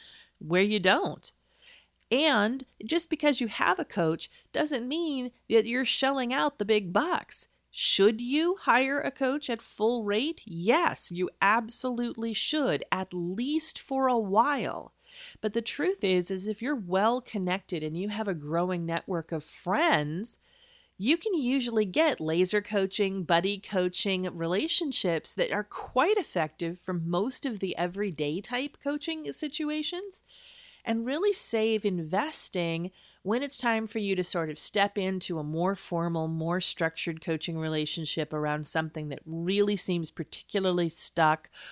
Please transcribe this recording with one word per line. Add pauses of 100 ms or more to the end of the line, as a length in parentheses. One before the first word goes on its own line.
(400)
where
you
don't. (800)
And (200)
just
because
you
have
a
coach (200)
doesn't
mean (180)
that
you're
shelling
out
the
big
bucks. (200)
Should
you
hire
a
coach
at
full
rate?
Yes,
you (100)
absolutely
should,
at
least
for
a
while. (460)
But
the
truth
is,
is
if
you're
well
connected
and
you
have
a
growing
network
of
friends, (580)
you
can
usually
get
laser
coaching,
buddy
coaching
relationships
that
are
quite
effective
for
most
of
the
everyday
type
coaching
situations (640)
and
really
save
investing (320)
when
it's
time
for
you
to
sort
of
step
into
a
more
formal,
more
structured
coaching
relationship
around
something
that
really
seems
particularly
stuck (220)